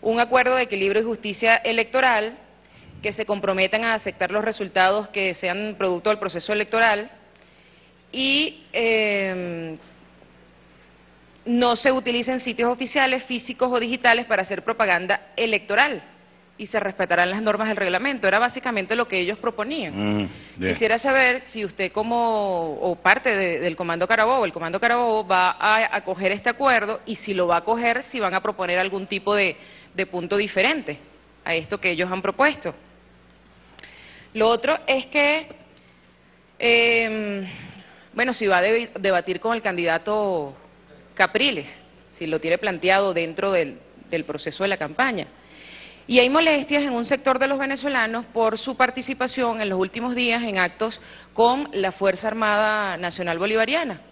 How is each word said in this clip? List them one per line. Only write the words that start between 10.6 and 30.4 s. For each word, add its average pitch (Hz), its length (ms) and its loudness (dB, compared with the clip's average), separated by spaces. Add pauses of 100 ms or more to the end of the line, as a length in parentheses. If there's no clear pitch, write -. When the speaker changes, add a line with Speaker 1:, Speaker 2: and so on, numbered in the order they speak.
Speaker 1:
no 240 320 2
se 262 160 4
utilicen 247 460 -2
sitios 240 300 0
oficiales, 254 540 0
físicos 247 480 -4
o 247 80 2
digitales 240 460 2
para 214 160 2
hacer 190 220 -4
propaganda 196 760 0
electoral 220 680 0 (540)
y 214 80 -12
se 214 160 -4
respetarán 180 500 2
las 208 100 -4
normas 214 280 0
del 208 80 -2
reglamento. 196 500 0
Era 190 100 4
básicamente 233 600 0
lo 240 100 0
que 196 140 -4
ellos 190 180 -2
proponían. 226 540 -4 (300)
Speaker 2:
Mm, 92 60 -4 (280)
bien. 92 160 0
Speaker 1:
Quisiera 226 240 0
saber 262 420 2
si 226 240 -10
usted 185 300 -6
como, 214 880 -2
o 175 160 0
parte 220 360 0
de, 180 280 0
del 165 160 -4
Comando 170 320 -4
Carabobo, 226 340 2
el 175 80 -2
Comando 165 280 -6
Carabobo 233 460 0
va 185 260 2
a 214 440 0
acoger 190 380 -2
este 208 160 -4
acuerdo 233 560 0
y 220 100 -8
si - 180 -8
lo 180 140 2
va 170 80 4
a 170 40 2
acoger, 233 440 -2
si - 160 -10
van 190 140 -2
a 190 80 0
proponer 180 360 -2
algún 190 300 -2
tipo 202 260 -2
de, 196 220 2 (400)
de 190 100 -2
punto 180 300 -4
diferente 202 640 -2 (460)